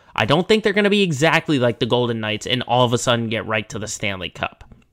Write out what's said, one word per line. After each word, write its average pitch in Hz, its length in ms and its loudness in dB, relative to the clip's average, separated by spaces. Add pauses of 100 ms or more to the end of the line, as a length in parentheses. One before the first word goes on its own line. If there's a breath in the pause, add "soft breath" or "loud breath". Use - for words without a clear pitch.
(160 soft breath)
I 110 100 2
don't 151 220 2
think 214 160 4
they're 208 100 0
gonna 202 160 2
be 202 120 4
exactly 156 560 2
like 120 220 2
the 135 60 -2
Golden 117 340 0
Knights 107 260 -6
and 123 180 -2
all 123 220 2
of 120 60 0
a 123 60 2
sudden 117 320 0
get 107 160 -4
right 110 240 -4
to 107 100 -10
the 104 80 -8
Stanley 95 420 -8
Cup. - 360 -8 (280)